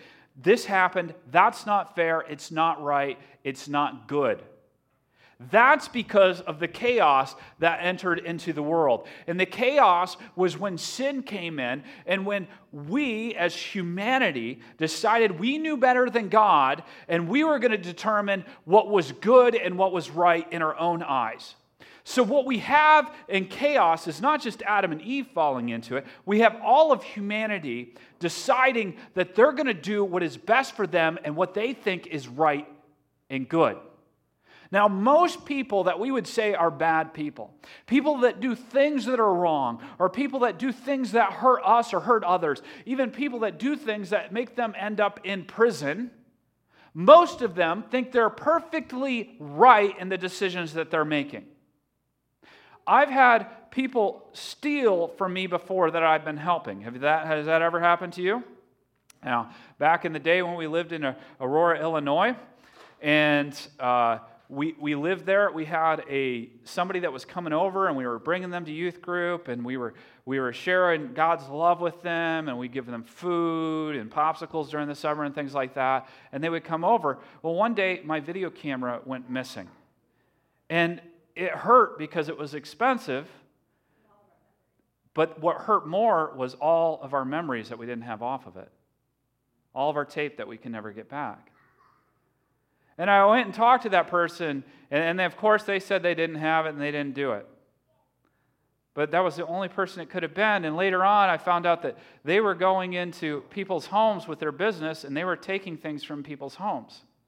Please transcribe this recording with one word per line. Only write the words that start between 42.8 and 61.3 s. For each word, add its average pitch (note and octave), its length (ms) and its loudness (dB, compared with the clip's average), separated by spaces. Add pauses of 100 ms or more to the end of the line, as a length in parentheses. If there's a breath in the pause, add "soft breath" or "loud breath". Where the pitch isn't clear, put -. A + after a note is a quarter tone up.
even B3+ 240 -2
people B3 300 -6
that F#3+ 180 -2
do C#4 160 -2
things G#3 360 -6
that F3 220 -2
make A#3 220 -6
them A3+ 240 -2
end G#3 220 -4
up G3+ 240 0
in F#3+ 200 -6
prison, G3+ 680 0 (840 soft breath)
most C#4 480 8
of F#3 140 -4
them F3+ 340 0
think B3+ 220 -4
they're A3+ 180 4
perfectly C#4 1120 -2
right G3+ 580 6
in F#3 100 -10
the F#3+ 80 -2
decisions F3 580 -6
that D#3+ 180 -4
they're D#3 120 2
making. C#3+ 420 -4 (1400 soft breath)
I've C4+ 240 6
had B3 600 4
people B3+ 600 -2
steal A#3 760 0
from F#3 240 -6
me F#3 160 -4
before F3 420 0
that E3 140 0
I've D#3 200 4
been D3+ 120 -8
helping. D3 460 -4
Have A#2+ 180 -12
that, D#3 260 0
has D3+ 200 -2
that D#3+ 140 2
ever E3+ 200 0
happened F3 320 2
to F3+ 100 -8
you? G#3 220 -2 (800)
Now, A#2+ 260 -2 (300 loud breath)
back E3 240 2
in E3 80 -6
the D3+ 80 -8
day E3+ 220 2
when F3 120 -4
we E3 140 -8
lived E3 240 -4
in, D#3 120 -4
uh, C3 100 -2 (260 loud breath)